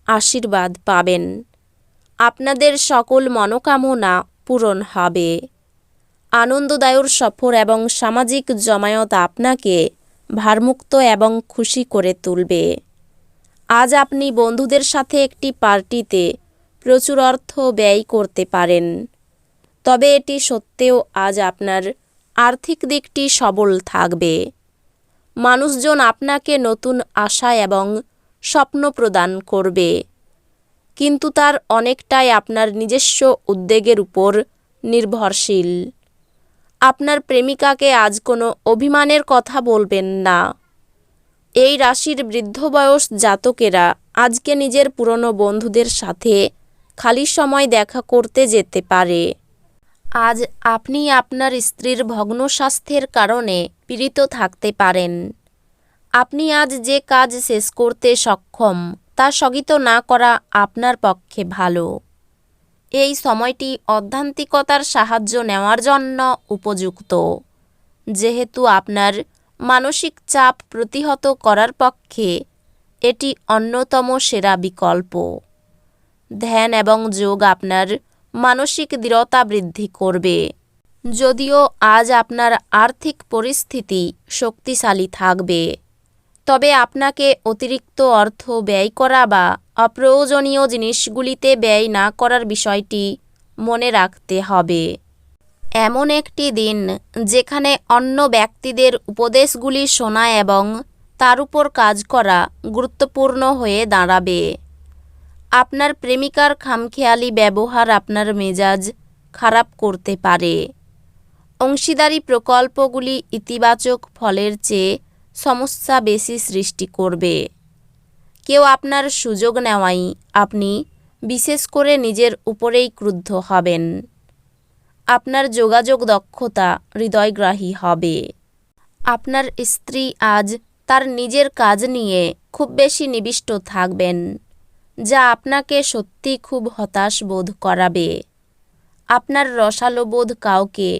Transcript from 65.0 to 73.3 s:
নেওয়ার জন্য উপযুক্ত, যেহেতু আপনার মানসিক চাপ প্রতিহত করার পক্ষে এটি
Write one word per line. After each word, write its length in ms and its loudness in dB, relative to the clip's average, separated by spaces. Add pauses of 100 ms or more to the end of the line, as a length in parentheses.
নেওয়ার 380 0
জন্য 380 0 (300)
উপযুক্ত, 640 -6 (960)
যেহেতু 540 -4 (100)
আপনার 420 0 (460)
মানসিক 540 -2 (140)
চাপ 280 2 (140)
প্রতিহত 560 -4 (180)
করার 300 2
পক্ষে 560 -4 (720)
এটি 280 -2 (200)